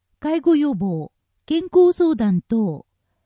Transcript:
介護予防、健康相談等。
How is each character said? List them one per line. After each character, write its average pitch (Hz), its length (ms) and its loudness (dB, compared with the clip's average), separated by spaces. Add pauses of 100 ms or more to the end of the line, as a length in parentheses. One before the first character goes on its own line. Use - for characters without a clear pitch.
(180)
介 320 220 -4
護 339 140 2
予 294 200 0
防、 170 380 -6 (340)
健 330 160 -4 (100)
康 359 220 4
相 330 200 0
談 208 280 0
等。 214 420 -4 (420)